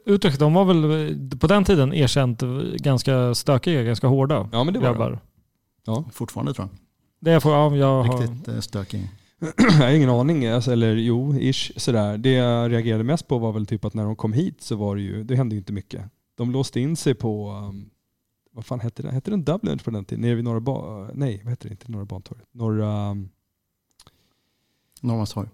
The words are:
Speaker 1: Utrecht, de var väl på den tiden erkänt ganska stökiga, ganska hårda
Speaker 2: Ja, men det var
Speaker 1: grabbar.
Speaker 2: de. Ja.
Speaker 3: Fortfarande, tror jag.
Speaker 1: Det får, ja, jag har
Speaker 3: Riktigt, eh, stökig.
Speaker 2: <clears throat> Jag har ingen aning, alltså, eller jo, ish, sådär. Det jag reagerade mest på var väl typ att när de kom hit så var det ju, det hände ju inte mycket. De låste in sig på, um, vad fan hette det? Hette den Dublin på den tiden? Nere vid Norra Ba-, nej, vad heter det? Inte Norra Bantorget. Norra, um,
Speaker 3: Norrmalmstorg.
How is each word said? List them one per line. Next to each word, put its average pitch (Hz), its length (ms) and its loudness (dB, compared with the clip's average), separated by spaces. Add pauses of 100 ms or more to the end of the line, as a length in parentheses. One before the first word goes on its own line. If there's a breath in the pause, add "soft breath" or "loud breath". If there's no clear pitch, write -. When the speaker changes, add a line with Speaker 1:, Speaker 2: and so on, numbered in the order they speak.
Speaker 1:
Utrecht, 190 340 4
de 151 160 4
var 190 100 6
väl 156 500 2 (260)
på 160 60 4
den 196 180 6
tiden 151 300 4
erkänt 127 480 2 (340)
ganska 127 580 2
stökiga, 143 480 2
ganska 117 240 0
hårda 135 460 2
Speaker 2:
Ja, 120 120 2
men 175 100 0
det 247 60 -2
var 190 80 2
Speaker 1:
grabbar. 120 220 0
Speaker 2:
de. 120 80 -6 (720)
Ja. 131 200 -4
Speaker 3:
Fortfarande, 120 420 -8
tror 95 180 -8
jag. 98 60 -20 (560)
Speaker 1:
Det 160 60 6
får, 151 120 2
ja, 147 240 4
jag 135 280 2
har 123 160 0
Speaker 3:
Riktigt, 120 280 -6
eh, 113 120 -6
stökig. 98 480 -8 (300)
Speaker 2:
<clears throat> 160 180 -8
Jag 233 160 6
har 139 180 6
ingen 143 200 4
aning, 127 360 2
alltså, 120 260 0
eller 113 240 4
jo, 120 440 0
ish, - 360 -2
sådär. 107 420 0
Det 127 140 2
jag 120 400 2
reagerade 113 320 0
mest 147 240 -2
på 123 100 0
var 113 140 -2
väl 107 140 -4
typ 110 180 -4
att 110 100 -6
när 107 100 -4
de 107 120 -4
kom 107 160 -2
hit 160 300 -4
så 117 140 -6
var 101 200 -2
det 101 60 -4
ju, 98 220 -8
det 123 120 -2
hände 123 180 0
ju 104 40 -4
inte 98 140 -10
mycket. 98 300 -10 (340)
De 120 140 -4
låste 131 300 -2
in 151 160 -2
sig 139 180 0
på, 104 360 -4 (180)
um, 101 220 -14 (640)
vad 113 140 -16
fan 123 140 -6
hette - 220 -8
det? - 80 -8
Hette 131 200 -4
den 196 140 -2
Dublin - 340 -2
på - 120 -8
den 104 140 -6
tiden? 110 180 -8
Nere 120 120 2
vid 117 100 -2
Norra 117 160 -2
Ba-, 110 540 -8
nej, 123 300 -4
vad 120 80 -6
heter 113 160 -10
det? 104 40 -14
Inte 101 200 -16
Norra 101 120 -8
Bantorget. - 480 -14
Norra, 107 580 -2
um, 101 180 -8 (1700)
Speaker 3:
Norrmalmstorg. 113 540 -4